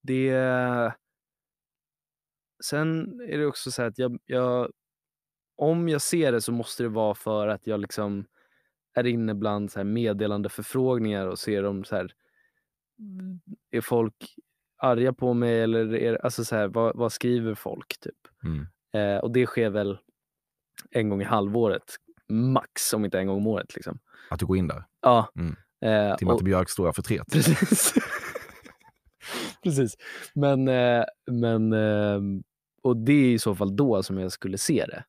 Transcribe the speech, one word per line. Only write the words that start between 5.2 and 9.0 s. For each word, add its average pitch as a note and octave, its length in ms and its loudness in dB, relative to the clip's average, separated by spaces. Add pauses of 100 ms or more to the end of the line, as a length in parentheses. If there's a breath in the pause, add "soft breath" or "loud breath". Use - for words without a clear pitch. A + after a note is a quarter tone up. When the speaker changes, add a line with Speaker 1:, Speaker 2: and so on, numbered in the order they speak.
Speaker 1:
om E3 320 2
jag D3 140 0
ser D#3 300 2
det A#2 80 2
så A#2 120 -4
måste A#2 300 -4
det A#2+ 60 -2
vara G#2+ 260 0
för G#2+ 340 -2
att G#2 180 -4
jag G#2+ 140 -2
liksom G2+ 440 -4 (680)
är B2 120 2